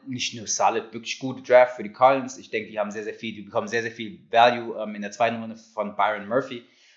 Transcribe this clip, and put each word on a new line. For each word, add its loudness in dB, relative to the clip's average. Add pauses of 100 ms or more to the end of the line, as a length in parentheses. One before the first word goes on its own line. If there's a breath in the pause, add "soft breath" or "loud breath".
nicht -6
nur -12
solid, 0
wirklich -8
gute -8
Draft 6
für -10
die -10
Cardinals. 4
Ich -20
denke, -6
die -6
haben -2
sehr, -8
sehr -6
viel, -8
die -14
bekommen -4
sehr, -2
sehr -6
viel -12
Value, 4
ähm, -6
in -10
der -8
zweiten 0
Runde -12
von -8
Byron 0
Murphy. -4 (300 soft breath)